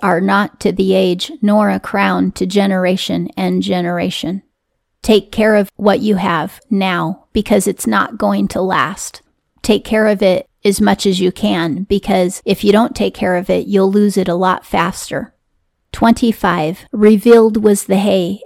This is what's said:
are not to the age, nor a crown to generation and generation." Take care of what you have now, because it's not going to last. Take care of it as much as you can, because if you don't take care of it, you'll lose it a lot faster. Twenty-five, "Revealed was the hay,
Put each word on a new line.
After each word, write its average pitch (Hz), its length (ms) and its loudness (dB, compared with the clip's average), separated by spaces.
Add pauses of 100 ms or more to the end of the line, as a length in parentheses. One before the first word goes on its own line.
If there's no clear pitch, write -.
are 180 180 0
not 196 400 -2
to 196 120 0
the 190 220 0
age, 185 360 0 (120)
nor 208 280 2
a 190 80 -2
crown 190 540 -2
to 190 140 -4
generation 185 880 0
and 185 260 -2
generation." 180 800 -4 (600)
Take 208 280 2
care 214 240 2
of 208 220 0
what 202 240 2
you 208 160 0
have 175 420 -4 (120)
now, 190 640 -2
because 208 360 0
it's - 180 -4
not 208 320 -2
going 202 300 0
to - 120 -6
last. 185 600 -4 (400)
Take 208 220 0
care 220 220 0
of 208 160 0
it 185 260 2 (160)
as 202 160 0
much 202 260 0
as 190 140 0
you 180 100 0
can, 180 540 -2
because 190 600 -2
if 202 200 -2
you 202 80 4
don't 220 240 2
take 190 180 -2
care 185 220 -2
of 190 120 -4
it, 180 180 -2
you'll 190 260 2
lose 208 240 2
it 180 120 0
a 170 60 0
lot 185 320 -2
faster. - 680 -6 (580)
Twenty-five, 190 1000 0
"Revealed 220 720 4
was 208 220 2
the 196 140 0
hay, 190 480 0